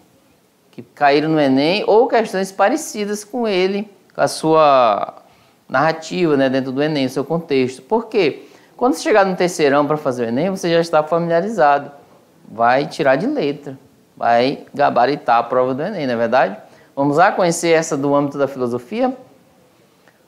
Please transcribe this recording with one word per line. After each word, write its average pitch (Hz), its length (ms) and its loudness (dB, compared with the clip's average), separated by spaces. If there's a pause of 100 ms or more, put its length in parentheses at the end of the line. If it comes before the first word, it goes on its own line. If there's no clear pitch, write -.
(720)
que - 100 -20
caíram 147 480 2
no 156 100 2
Enem 147 460 2
ou 220 220 4
questões 202 440 -2
parecidas 208 720 -2
com 240 240 -6
ele, 196 400 0 (280)
com 147 60 -2
a 143 60 2
sua 139 960 2 (480)
narrativa, 156 680 0
né, 135 140 2
dentro 131 220 -4
do 131 100 -4
Enem, 147 240 -2
o 127 40 -2
seu 131 140 -4
contexto. 135 600 -2
Por 233 240 -2
quê? - 400 -2 (280)
Quando 247 180 0
você - 100 -8
chegar 214 220 4
no 185 100 -2
terceirão 147 500 0
pra 151 100 -2
fazer 127 300 -4
o - 40 -6
Enem, 143 200 -2
você 180 220 -4
já 165 80 4
está 165 240 0
familiarizado. 165 880 0 (580)
Vai 123 380 0
tirar 135 280 0
de 180 120 -2
letra, 143 500 -6 (400)
vai 120 560 0
gabaritar 131 640 0
a 120 60 2
prova 127 300 -2
do 135 100 -6
Enem, 175 240 -6
não 123 60 -2
é 117 40 -4
verdade? 131 400 0 (380)
Vamos 143 220 0
lá 196 140 4
conhecer 175 380 -2
essa 160 260 2
do 139 200 0
âmbito 143 220 -2
da 139 100 0
filosofia? 135 680 -4 (1120)